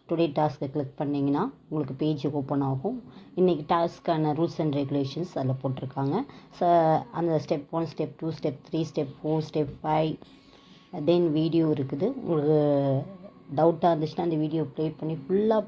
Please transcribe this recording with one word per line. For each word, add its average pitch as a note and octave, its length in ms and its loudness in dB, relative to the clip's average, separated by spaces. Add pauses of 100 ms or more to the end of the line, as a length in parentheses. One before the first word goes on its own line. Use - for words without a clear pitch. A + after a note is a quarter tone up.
டுடே D#3 420 2
டாஸ்க்கை - 180 -8
கிளிக் C#3 280 -6
பண்ணீங்கன்னா C#3+ 540 0 (160)
உங்களுக்கு C#3+ 280 -4
பேஜ் D#3 320 0
ஓப்பன் C#3+ 340 -2
ஆகும். C#3 420 -2 (320)
இன்னைக்கு F3 400 2
டாஸ்க்கான E3 580 0
rules E3 260 0
and D#3 160 0
regulations C#3+ 600 -2
அதுல C3 260 0
போட்டிருக்காங்க. C#3 640 -2 (260)
So, F3 180 2 (420)
அந்த E3 360 0
ஸ்டெப் D3+ 220 -4
ஒன், E3 260 -2
ஸ்டெப் D#3 220 -4
டூ, E3 120 -6
ஸ்டெப் D#3 280 -4 (140)
த்ரீ, E3 120 0 (100)
ஸ்டெப் C3+ 200 -4 (100)
ஃபோர், D#3 180 0 (120)
ஸ்டெப் C#3+ 200 -2 (100)
ஃபைவ், D#3 360 0 (760)
then E3 380 2
வீடியோ D#3+ 360 2
இருக்குது. D3 460 0
உங்களுக்கு D3 880 2 (540)
டவுட்டா E3 340 4
இருந்துச்சுன்னா D#3 320 0
அந்த E3+ 140 0
வீடியோ D#3 280 0
ப்ளே D#3 260 -4
பண்ணி D#3 240 -6
ஃபுல்லா G#3 540 2